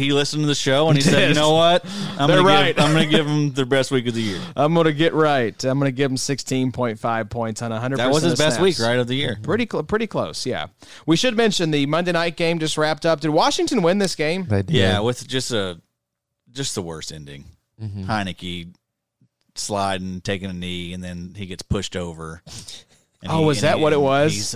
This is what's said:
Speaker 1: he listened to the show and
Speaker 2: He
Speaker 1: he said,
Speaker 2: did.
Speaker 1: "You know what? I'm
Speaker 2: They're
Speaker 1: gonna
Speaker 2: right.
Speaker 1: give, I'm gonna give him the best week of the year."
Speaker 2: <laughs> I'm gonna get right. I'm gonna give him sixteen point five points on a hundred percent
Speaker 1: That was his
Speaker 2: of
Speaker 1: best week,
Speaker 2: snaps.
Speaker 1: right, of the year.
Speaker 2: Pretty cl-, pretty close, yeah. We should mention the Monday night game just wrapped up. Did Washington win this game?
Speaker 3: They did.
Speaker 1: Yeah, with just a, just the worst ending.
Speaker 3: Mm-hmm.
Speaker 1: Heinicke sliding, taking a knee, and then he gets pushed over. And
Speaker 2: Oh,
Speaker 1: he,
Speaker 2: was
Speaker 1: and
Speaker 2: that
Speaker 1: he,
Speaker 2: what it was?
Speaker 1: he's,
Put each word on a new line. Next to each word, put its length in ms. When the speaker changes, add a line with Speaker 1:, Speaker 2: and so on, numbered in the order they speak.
Speaker 1:
he 40
listened 320
to 40
the 60
show 360
and 80
Speaker 2:
He 80
Speaker 1:
he 40
said, 120
Speaker 2:
did. 80
Speaker 1:
"You 60
know 180
what? 320
I'm 80
Speaker 2:
They're 160
Speaker 1:
gonna 60
Speaker 2:
right. 260
Speaker 1:
give, 80
I'm 80
gonna 140
give 200
him 280
the 120
best 260
week 160
of 60
the 80
year." 260
Speaker 2:
<laughs> 100
I'm 160
gonna 180
get 220
right. 500
I'm 160
gonna 140
give 180
him 60
sixteen 560
point 260
five 300
points 320
on 100
a 80
hundred 160
percent 140
Speaker 1:
That 40
was 100
his 100
Speaker 2:
of 60
Speaker 1:
best 200
week, 160
Speaker 2:
snaps. 140
Speaker 1:
right, 100
of 80
the 80
year. 260
Speaker 2:
Pretty 300
cl-, 120
pretty 240
close, 380
yeah. 220
We 100
should 220
mention 340
the 140
Monday 260
night 240
game 240
just 180
wrapped 280
up. 160
Did 80
Washington 540
win 160
this 160
game? 340
Speaker 3:
They 140
did. 120
Speaker 1:
Yeah, 240
with 260
just 280
a, 260
just 240
the 60
worst 320
ending. 320
Speaker 3:
Mm-hmm. 220
Speaker 1:
Heinicke 720
sliding, 680
taking 280
a 40
knee, 400
and 100
then 340
he 80
gets 180
pushed 320
over. 460
And 80
Speaker 2:
Oh, 80
Speaker 1:
he, 60
Speaker 2:
was 180
Speaker 1:
and 80
Speaker 2:
that 60
Speaker 1:
he, 60
Speaker 2:
what 100
it 60
was? 340
Speaker 1:
he's, 220